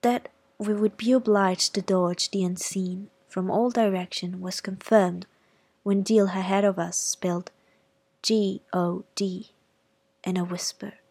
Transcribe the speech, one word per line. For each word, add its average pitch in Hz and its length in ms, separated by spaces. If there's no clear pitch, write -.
That 240 280
we 208 140
would 208 220
be 226 160
obliged 208 640
to 196 80
dodge 180 480
the 196 140
unseen 185 680
from 185 220
all 240 220
direction 185 680
was 185 200
confirmed 185 640
when 196 220
Deal 208 220
ahead 190 380
of 196 140
us 175 200
spelled - 540
"G 208 400
O 180 340
D" 185 380
in 185 140
a 180 80
whisper. 180 480